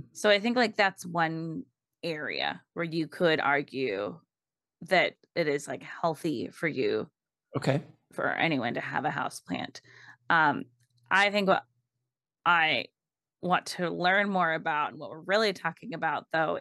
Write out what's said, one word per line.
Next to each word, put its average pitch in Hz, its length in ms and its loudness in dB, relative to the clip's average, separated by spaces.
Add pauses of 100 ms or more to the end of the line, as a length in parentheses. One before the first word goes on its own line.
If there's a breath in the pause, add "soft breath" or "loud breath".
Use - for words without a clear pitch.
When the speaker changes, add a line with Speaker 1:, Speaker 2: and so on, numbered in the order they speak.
(120)
Speaker 1:
So - 160 0
I 202 120 6
think, 233 160 0
like, 226 180 2
that's 196 320 0
one 165 580 -2 (380)
area 131 600 -4 (120)
where 170 100 -4
you 160 240 -4
could 160 320 2
argue 131 800 -2 (640)
that 170 340 2 (200)
it 165 120 0
is, 147 200 -2
like, 135 140 -8
healthy 156 640 -4
for - 200 -6
you 110 400 0 (480)
Speaker 2:
Okay. 135 260 0 (300)
Speaker 1:
for - 160 -4
anyone 123 460 0
to - 60 -4
have 131 240 -4
a 151 60 0
houseplant. - 680 -8 (480 loud breath)
Um, 156 360 4 (460)
I 196 200 6
think 196 180 2
what - 160 4 (800)
I 156 420 4 (540)
want 180 260 0
to 175 240 -4
learn 180 380 2
more 180 240 2
about 156 380 -2
and 165 80 -16
what 131 120 -12
we're 156 100 -16
really 196 320 2
talking 165 420 -6
about, 156 380 -4
though, 160 280 0